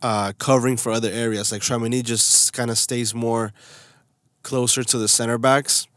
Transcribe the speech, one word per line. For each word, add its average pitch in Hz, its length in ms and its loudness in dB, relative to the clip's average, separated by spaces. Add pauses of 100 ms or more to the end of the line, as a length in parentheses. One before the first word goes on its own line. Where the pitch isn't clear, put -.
uh, 104 380 -2
covering 127 400 2
for 113 140 -2
other 113 180 0
areas. 110 400 -2
Like, 104 100 -6
Tchouaméni 120 440 -2
just - 480 2
kinda 120 240 -2
stays 120 360 -2
more 117 400 -2 (880)
closer 123 420 0
to 123 120 -2
the 107 120 -2
center 120 280 0
backs, 131 500 2 (100)